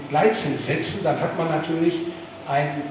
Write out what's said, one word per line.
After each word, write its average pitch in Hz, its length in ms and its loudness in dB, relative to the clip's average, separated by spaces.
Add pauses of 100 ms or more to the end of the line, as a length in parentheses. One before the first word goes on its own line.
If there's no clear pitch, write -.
(100)
Leitzins 156 560 2
setzen, 160 360 -2
dann 151 160 2
hat 165 200 -2
man 165 100 0
natürlich 160 460 2 (520)
einen 147 440 0